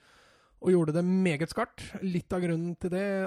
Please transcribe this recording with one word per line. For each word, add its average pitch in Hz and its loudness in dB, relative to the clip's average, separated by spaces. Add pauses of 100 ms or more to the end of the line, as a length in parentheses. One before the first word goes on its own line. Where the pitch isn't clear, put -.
(600)
og 185 4
gjorde 160 4
det 175 0
meget 180 2
skarpt. - -6 (180)
Litt 180 -2
av 180 -2
grunnen 170 -2
til 180 -4
det, 190 -2 (220)